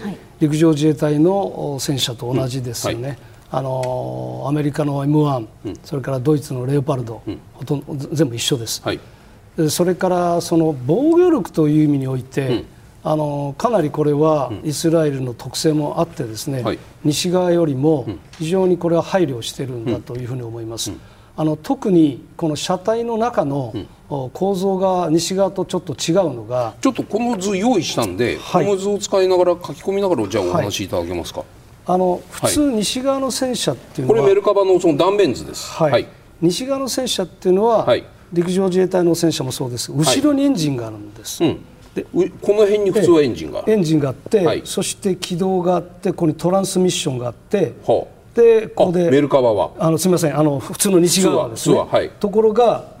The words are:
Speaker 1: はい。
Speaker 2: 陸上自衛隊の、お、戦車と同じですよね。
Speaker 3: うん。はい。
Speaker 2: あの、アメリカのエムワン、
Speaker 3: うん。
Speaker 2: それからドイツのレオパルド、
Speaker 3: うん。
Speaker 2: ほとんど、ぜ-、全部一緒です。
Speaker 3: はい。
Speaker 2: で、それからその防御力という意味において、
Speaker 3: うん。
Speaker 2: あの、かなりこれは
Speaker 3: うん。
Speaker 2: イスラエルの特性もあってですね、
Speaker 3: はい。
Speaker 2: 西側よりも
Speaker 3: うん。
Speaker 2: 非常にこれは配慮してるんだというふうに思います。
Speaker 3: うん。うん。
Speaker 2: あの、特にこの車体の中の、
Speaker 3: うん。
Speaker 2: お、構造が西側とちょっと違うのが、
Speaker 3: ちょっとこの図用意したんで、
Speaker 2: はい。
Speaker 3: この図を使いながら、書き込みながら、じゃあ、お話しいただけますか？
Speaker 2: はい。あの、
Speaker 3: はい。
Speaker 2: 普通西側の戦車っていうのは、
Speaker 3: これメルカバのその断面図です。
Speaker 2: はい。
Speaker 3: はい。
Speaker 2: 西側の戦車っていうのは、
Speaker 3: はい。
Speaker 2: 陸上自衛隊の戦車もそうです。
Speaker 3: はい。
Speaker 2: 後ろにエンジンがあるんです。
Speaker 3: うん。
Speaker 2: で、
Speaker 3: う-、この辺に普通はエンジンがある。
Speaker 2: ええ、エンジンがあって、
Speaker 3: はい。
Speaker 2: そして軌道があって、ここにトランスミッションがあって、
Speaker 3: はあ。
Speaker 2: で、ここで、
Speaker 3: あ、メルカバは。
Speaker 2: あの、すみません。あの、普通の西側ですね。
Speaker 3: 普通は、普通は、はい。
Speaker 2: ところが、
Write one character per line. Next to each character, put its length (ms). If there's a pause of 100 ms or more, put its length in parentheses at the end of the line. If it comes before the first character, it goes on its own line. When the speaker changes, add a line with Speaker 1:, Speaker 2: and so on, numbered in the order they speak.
Speaker 1:
は 80
い。 80 (220)
Speaker 2:
陸 180
上 140
自 160
衛 80
隊 240
の、 560
お、 40
戦 200
車 160
と 180
同 140
じ 160
で 100
す 180
よ 60
ね。 20
Speaker 3:
う 20
ん。 40
は 60
い。 60 (340)
Speaker 2:
あ 100
の、 840
ア 60
メ 100
リ 80
カ 140
の 180
エ 40
ム 180
ワ 120
ン、 100 (200)
Speaker 3:
う 20
ん。 40 (100)
Speaker 2:
そ 120
れ 60
か 80
ら 100
ド 160
イ 60
ツ 100
の 140
レ 140
オ 20
パ 140
ル 100
ド、 220
Speaker 3:
う 40
ん。 80 (140)
Speaker 2:
ほ 100
と 120
ん 120
ど、 60
ぜ-、 200
全 160
部 60
一 60
緒 160
で 80
す。 180
Speaker 3:
は 80
い。 80 (560)
Speaker 2:
で、 140
そ 160
れ 80
か 160
ら 320
そ 160
の 180 (120)
防 240
御 180
力 220
と 160
い 140
う 20
意 80
味 80
に 80
お 100
い 60
て、 240
Speaker 3:
う 60
ん。 120 (400)
Speaker 2:
あ 120
の、 400
か 120
な 120
り 80
こ 160
れ 80
は 340
Speaker 3:
う 180
ん。 40
Speaker 2:
イ 20
ス 180
ラ 160
エ 60
ル 80
の 140
特 240
性 160
も 260
あ 40
っ 40
て 160
で 140
す 100
ね、 160
Speaker 3:
は 100
い。 60 (240)
Speaker 2:
西 280
側 200
よ 140
り 100
も 320
Speaker 3:
う 40
ん。 80 (200)
Speaker 2:
非 60
常 200
に 120
こ 100
れ 80
は 60
配 240
慮 160
し 100
て 140
る 80
ん 120
だ 140
と 160
い 80
う 40
ふ 40
う 60
に 40
思 200
い 40
ま 120
す。 120
Speaker 3:
う 40
ん。 20
う 40
ん。 20 (340)
Speaker 2:
あ 80
の、 140
特 340
に 320 (140)
こ 100
の 80
車 240
体 240
の 140
中 260
の、 320
Speaker 3:
う 20
ん。 100 (200)
Speaker 2:
お、 220
構 260
造 220
が 340
西 240
側 160
と 140
ち 100
ょ 40
っ 20
と 100
違 220
う 200
の 120
が、 340
Speaker 3:
ち 80
ょ 40
っ 20
と 100
こ 160
の 180
図 200
用 200
意 60
し 100
た 120
ん 100
で、 240
Speaker 2:
は 220
い。 40
Speaker 3:
こ 60
の 60
図 100
を 100
使 240
い 60
な 80
が 80
ら、 80
書 220
き 100
込 80
み 100
な 60
が 80
ら、 100
じ 120
ゃ 40
あ、 40
お 80
話 220
し 100
い 20
た 100
だ 80
け 80
ま 120
す 80
か？ 80
Speaker 2:
は 40
い。 20 (400)
あ 100
の、 140
Speaker 3:
は 60
い。 40 (100)
Speaker 2:
普 220
通 180
西 300
側 180
の 120
戦 220
車 200
っ 20
て 260
い 40
う 20
の 60
は、 80
Speaker 3:
こ 60
れ 20
メ 60
ル 60
カ 120
バ 100
の 160
そ 80
の 80
断 220
面 160
図 120
で 80
す。 200
Speaker 2:
は 160
い。 20
Speaker 3:
は 80
い。 80 (320)
Speaker 2:
西 260
側 140
の 80
戦 220
車 140
っ 40
て 220
い 20
う 40
の 100
は、 180
Speaker 3:
は 140
い。 80 (260)
Speaker 2:
陸 180
上 200
自 100
衛 80
隊 160
の 100
戦 200
車 100
も 80
そ 160
う 20
で 80
す。 140
Speaker 3:
は 60
い。 40
Speaker 2:
後 200
ろ 120
に 100
エ 40
ン 80
ジ 160
ン 60
が 100
あ 20
る 60
ん 180
で 120
す。 180
Speaker 3:
う 40
ん。 100 (360)
Speaker 2:
で、 80 (100)
Speaker 3:
う-、 160 (140)
こ 120
の 80
辺 180
に 100
普 120
通 100
は 100
エ 60
ン 80
ジ 100
ン 60
が 80
あ 20
る。 100
Speaker 2:
え 40
え、 20
エ 20
ン 40
ジ 120
ン 40
が 100
あ 40
っ 20
て、 280
Speaker 3:
は 120
い。 100
Speaker 2:
そ 160
し 140
て 200
軌 220
道 240
が 140
あ 60
っ 20
て、 260
こ 120
こ 60
に 60
ト 160
ラ 100
ン 60
ス 140
ミ 80
ッ 20
シ 180
ョ 40
ン 80
が 80
あ 20
っ 60
て、 380 (120)
Speaker 3:
は 220
あ。 280
Speaker 2:
で、 340
こ 180
こ 40
で、 180
Speaker 3:
あ、 20
メ 100
ル 80
カ 100
バ 140
は。 240
Speaker 2:
あ 140
の、 80
す 80
み 60
ま 40
せ 120
ん。 60
あ 60
の、 160
普 220
通 100
の 100
西 220
側 280
で 80
す 120
ね。 60
Speaker 3:
普 20
通 0
は、 80
普 60
通 20
は、 60
は 60
い。 40 (100)
Speaker 2:
と 100
こ 120
ろ 120
が、 320 (140)